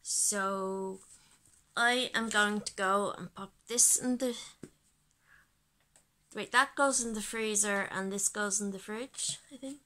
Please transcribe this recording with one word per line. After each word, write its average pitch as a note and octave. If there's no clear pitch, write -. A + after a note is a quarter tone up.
So F#3+
I A#3+
am A3+
going G#3
to -
go G3
and F3
pop G3
this -
in B3+
the, B3
wait, G#3
that C4+
goes C4+
in A#3
the G#3+
freezer G#3+
and F#3+
this G3+
goes G3+
in G3+
the G3
fridge, -
I C#4+
think. C4+